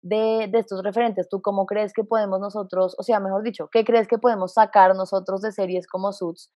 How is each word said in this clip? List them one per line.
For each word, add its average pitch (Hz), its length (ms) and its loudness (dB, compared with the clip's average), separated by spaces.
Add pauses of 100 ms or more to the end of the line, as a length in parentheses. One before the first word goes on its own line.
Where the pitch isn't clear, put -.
de, 220 480 -2
de 226 60 2
estos 202 260 -4
referentes? 214 440 -2
¿Tú 196 120 -6
cómo 196 260 -2
crees 208 260 -4
que 220 120 -4
podemos 208 360 -2
nosotros, 190 580 -4
o 202 40 -10
sea, 214 160 0
mejor 196 240 -2
dicho, 196 300 -8
qué 226 120 2
crees 226 220 2
que 226 120 0
podemos 214 340 0
sacar 202 420 6
nosotros 190 460 -4
de 214 100 -4
series 185 380 -4
como 190 240 -4
Suits 180 440 -10